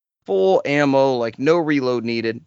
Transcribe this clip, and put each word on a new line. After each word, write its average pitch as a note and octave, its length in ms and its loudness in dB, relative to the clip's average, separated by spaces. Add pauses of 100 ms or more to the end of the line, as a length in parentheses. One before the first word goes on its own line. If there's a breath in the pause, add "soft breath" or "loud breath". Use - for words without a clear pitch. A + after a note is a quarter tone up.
(260)
full F#3+ 400 2
ammo, C3+ 500 2
like, A#2 240 -6
no D3+ 180 2
reload C3 460 -2
needed. A2+ 440 -4